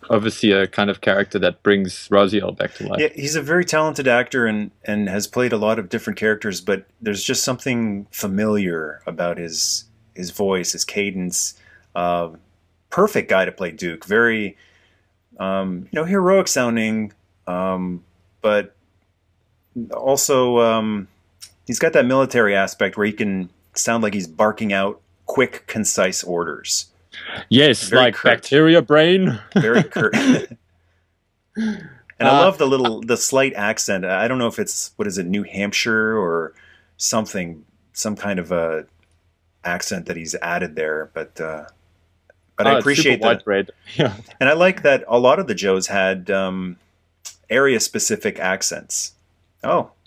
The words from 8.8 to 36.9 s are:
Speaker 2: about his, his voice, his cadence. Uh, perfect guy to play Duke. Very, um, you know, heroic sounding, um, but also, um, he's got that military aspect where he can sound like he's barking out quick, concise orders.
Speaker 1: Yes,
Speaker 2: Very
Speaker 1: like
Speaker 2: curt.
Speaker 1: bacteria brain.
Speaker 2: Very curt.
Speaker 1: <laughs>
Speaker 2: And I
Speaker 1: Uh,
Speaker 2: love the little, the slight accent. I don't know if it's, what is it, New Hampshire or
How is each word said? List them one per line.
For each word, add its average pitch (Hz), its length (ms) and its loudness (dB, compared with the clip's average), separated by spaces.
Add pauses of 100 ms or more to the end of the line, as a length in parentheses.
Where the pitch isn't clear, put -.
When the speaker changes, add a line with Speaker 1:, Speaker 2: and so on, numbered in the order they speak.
Speaker 2:
about 85 320 -6
his, 82 480 -6 (300)
his 90 160 -12
voice, 95 420 -2
his - 120 -6
cadence. 95 760 -6 (340)
Uh, 87 360 -2 (580)
perfect 185 400 0
guy 95 160 2
to 90 80 -4
play 87 200 -8
Duke. 80 320 -10
Very, 110 520 0 (840)
um, 95 500 -4
you 160 80 -6
know, 156 60 -2
heroic 185 420 2
sounding, 110 680 -2 (340)
um, 92 580 -4 (380)
but 104 320 0 (1160)
also, 123 680 2
um, 110 480 0 (580)
he's 120 140 -6
got 160 140 2
that 139 120 6
military 127 480 4
aspect 98 420 0
where 104 100 0
he 107 60 0
can 95 380 -4 (240)
sound 117 280 0
like 104 120 0
he's 92 140 -4
barking 107 440 0
out 98 280 -2 (260)
quick, - 400 -2
concise 98 560 -2
orders. 85 640 -6 (640)
Speaker 1:
Yes, 131 400 6
Speaker 2:
Very 123 160 6
Speaker 1:
like 120 100 2
Speaker 2:
curt. 120 220 2
Speaker 1:
bacteria 160 460 6
brain. 160 560 4 (160)
Speaker 2:
Very 180 280 4
curt. - 320 -2
Speaker 1:
<laughs> 254 420 0 (1000)
Speaker 2:
And 175 720 -4
I - 0 -
Speaker 1:
Uh, 143 160 6
Speaker 2:
love 185 140 2
the 147 80 2
little, 120 340 0
the 117 160 0
slight 135 380 0
accent. 104 500 -4
I 95 240 0
don't 131 100 -4
know 120 80 0
if 110 120 -4
it's, - 380 -8
what 104 100 -4
is 95 120 -6
it, 90 80 -4
New 98 160 -2
Hampshire 110 760 -2
or 82 380 -2 (420)